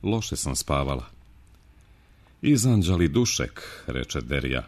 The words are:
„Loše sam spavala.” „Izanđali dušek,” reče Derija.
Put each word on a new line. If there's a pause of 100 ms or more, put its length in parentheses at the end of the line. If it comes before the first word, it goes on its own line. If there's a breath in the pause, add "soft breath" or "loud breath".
„Loše
sam
spavala.” (1400 soft breath)
„Izanđali
dušek,”
reče
Derija.